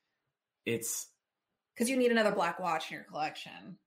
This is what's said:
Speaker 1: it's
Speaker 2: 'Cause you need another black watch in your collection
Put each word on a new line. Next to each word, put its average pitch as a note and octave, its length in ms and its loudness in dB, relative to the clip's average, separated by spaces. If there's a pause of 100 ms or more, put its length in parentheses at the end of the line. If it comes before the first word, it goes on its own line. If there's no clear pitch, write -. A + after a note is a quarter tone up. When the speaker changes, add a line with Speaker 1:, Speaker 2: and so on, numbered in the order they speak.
(640)
Speaker 1:
it's - 420 -4 (680)
Speaker 2:
'Cause A#3 120 0
you C4+ 80 0
need B3 140 6
another G#3+ 200 4
black F3 280 0
watch E3 320 -2
in D#3+ 40 -8
your D3 100 -10
collection E3+ 800 -8